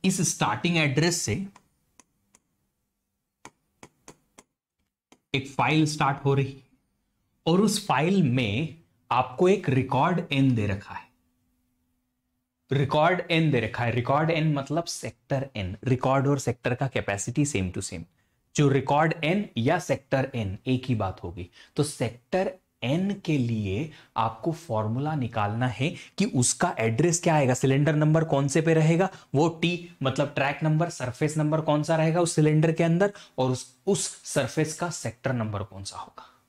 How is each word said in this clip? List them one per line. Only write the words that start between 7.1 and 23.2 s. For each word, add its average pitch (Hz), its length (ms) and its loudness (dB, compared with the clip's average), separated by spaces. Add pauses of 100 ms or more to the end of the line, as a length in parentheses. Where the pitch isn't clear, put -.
और 170 140 4
उस - 260 0
फाइल 165 360 2
में 123 540 0 (340)
आपको 127 380 2
एक 190 200 2
रिकॉर्ड 131 540 0 (100)
एन 135 220 4
दे 104 120 0
रखा 98 280 -6
है, - 140 -16 (1600)
रिकॉर्ड 151 600 2
एन 160 200 4
दे 123 100 2
रखा 110 240 -4
है। 117 80 0
रिकॉर्ड 139 380 0
एन 156 240 2
मतलब 143 300 -2
सेक्टर - 720 -6
एन, 98 280 -6
रिकॉर्ड 131 420 2
और 143 120 2
सेक्टर 123 360 -2
का 139 120 -4
कैपेसिटी 120 580 -2
same 95 280 -2
to 104 100 -6
same, 87 220 -10 (520)
जो 147 120 4
रिकॉर्ड 143 460 2 (100)
एन 190 240 0 (100)
या 143 200 2
सेक्टर 131 560 -2
एन 101 320 -4
एक 127 200 0
ही 127 80 0
बात 98 280 -4
होगी। 87 280 -10 (260)
तो 151 60 0
सेक्टर 147 680 -4 (300)
एन 175 300 -2 (140)